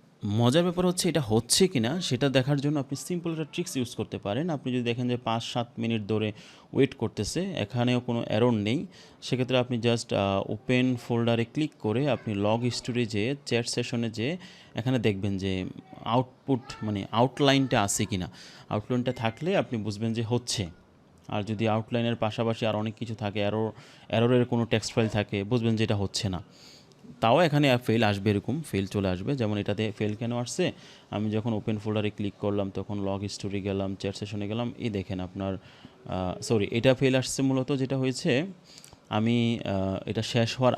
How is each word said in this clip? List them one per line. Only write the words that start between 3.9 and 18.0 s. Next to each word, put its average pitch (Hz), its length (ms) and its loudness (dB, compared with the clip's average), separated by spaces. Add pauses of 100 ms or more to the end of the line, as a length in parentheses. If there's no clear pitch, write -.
করতে 107 220 -4
পারেন। 117 320 -2
আপনি 131 240 -2
যদি 127 100 0
দেখেন 120 260 0
যে 123 80 2
পাঁচ 117 260 -2
সাত 120 240 -2 (100)
মিনিট 113 300 0
ধরে 107 240 0 (420)
ওয়েট 135 200 4
করতেছে, 107 480 -4
এখানেও 123 580 0
কোনো 120 300 -2
এরর 120 220 4
নেই, 113 340 0 (360)
সেক্ষেত্রে 127 360 0
আপনি 123 220 0
just, 117 360 0
আহ, 98 360 0
ওপেন 127 440 2
ফোল্ডারে 117 500 0
ক্লিক 151 340 -2
করে 120 300 0
আপনি 110 260 -2
লগ 110 340 2
স্টোরেজে, 117 680 -2 (100)
চ্যাট 117 220 0
সেশনে 117 420 -2
যেয়ে 117 280 -2 (380)
এখানে 131 240 0
দেখবেন 101 380 0
যে 92 280 -2 (400)
আউটপুট, 123 540 0 (240)
মানে 104 280 -2
আউটলাইনটা 131 680 4
আছে 101 240 0